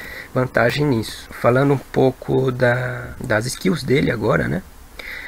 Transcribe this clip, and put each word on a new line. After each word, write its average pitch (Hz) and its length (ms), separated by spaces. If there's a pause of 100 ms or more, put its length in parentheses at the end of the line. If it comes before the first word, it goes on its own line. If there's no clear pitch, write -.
(320)
vantagem 127 540
nisso. 113 440
Falando 135 440
um 135 40
pouco 131 720
da, 123 720
das 117 220
skills 170 380
dele 135 280
agora, 123 380
né? - 140 (640)